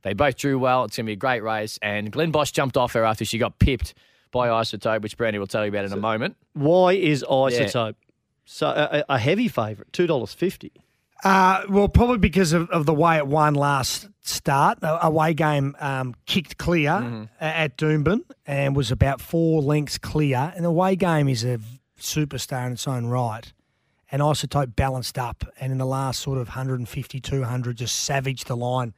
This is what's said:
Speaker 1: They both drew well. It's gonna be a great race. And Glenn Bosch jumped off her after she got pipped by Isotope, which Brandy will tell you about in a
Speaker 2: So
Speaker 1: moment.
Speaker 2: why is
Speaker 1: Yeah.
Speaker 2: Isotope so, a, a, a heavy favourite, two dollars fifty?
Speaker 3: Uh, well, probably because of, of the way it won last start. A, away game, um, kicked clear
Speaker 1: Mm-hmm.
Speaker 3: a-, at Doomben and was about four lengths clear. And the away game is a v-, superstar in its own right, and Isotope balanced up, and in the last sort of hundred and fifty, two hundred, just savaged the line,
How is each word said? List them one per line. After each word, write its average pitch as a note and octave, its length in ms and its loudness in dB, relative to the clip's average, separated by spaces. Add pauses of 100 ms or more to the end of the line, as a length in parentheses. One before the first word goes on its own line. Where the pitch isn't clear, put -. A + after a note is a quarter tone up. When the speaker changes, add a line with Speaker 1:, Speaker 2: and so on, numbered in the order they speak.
Speaker 1:
They G2+ 120 -4
both C3+ 220 2
drew C3+ 220 0
well. B2+ 260 2
It's G#2 120 -8
gonna A#2 100 -4
be A2 60 -4
a G#2 40 -6
great B2 280 -2
race. G#2+ 360 -6
And G#2 300 -4
Glenn D#3 220 -2
Bosch D3 180 2
jumped C#3 260 0
off B2 180 2
her A2+ 100 2
after A2+ 200 0
she A2+ 140 -4
got A2 220 0
pipped - 340 2 (380)
by B2 160 0
Isotope, A2 540 0
which G#2+ 140 -8
Brandy A2 220 -2
will G2 80 -4
tell G#2+ 180 -2
you G#2 60 0
about G2+ 140 -4
in G2 80 -6
a - 20 -6
Speaker 2:
So G2+ 60 -4
Speaker 1:
moment. A2+ 360 -2 (180)
Speaker 2:
why F3+ 400 4
is D3+ 280 2
Speaker 1:
Yeah. - 140 -10
Speaker 2:
Isotope A#2 580 0 (520)
so, - 200 -4
a, D3 320 0 (100)
a, C#3+ 60 2
a B2+ 40 2
heavy F3+ 300 2
favourite, G#2+ 440 -6
two F3 160 2
dollars C3+ 260 -2
fifty? - 380 -4 (500)
Speaker 3:
Uh, F#3+ 460 4
well, G3+ 180 4
probably A#3+ 300 4
because F3 380 4
of, E3+ 160 0
of E3 160 0
the D#3 80 4
way D#3+ 240 4
it D3 80 0
won D3+ 280 2
last C#3+ 540 0 (140)
start. D3+ 600 2
A, E3 240 0
away D#3+ 280 4
game, C#3+ 440 0
um, C3 360 -4 (100)
kicked - 320 -4
clear E3+ 360 0
Speaker 1:
Mm-hmm. F3+ 320 -4 (160)
Speaker 3:
a-, E3 40 -6
at D#3+ 320 -2
Doomben D#3 440 2 (260)
and C#3 280 0
was C#3 160 0
about C3+ 300 2
four E3 400 2
lengths D3 380 0
clear. C#3+ 580 -2
And E3+ 80 -4
the F3 60 2
away F#3 260 2
game E3 320 2
is A#2+ 160 0
a B2 140 -2
v-, A2+ 200 -14 (220)
superstar C#3+ 680 -6
in B2 60 -6
its A#2+ 160 -8
own B2+ 180 -2
right, A#2+ 460 -4 (600)
and C#3+ 100 0
Isotope C#3+ 540 0
balanced C3 420 -2
up, A#2+ 260 -6 (160)
and C3 120 -4
in C3 60 -2
the C3 80 -2
last C3+ 340 -2
sort C3+ 180 -4
of A#2 100 -6
hundred C3 320 -4
and A#2+ 80 -8
fifty, C3+ 320 -10
two C3+ 240 -4
hundred, B2 320 -4
just A#2 240 -4
savaged C3+ 480 -4
the B2 80 -4
line, A#2+ 420 -2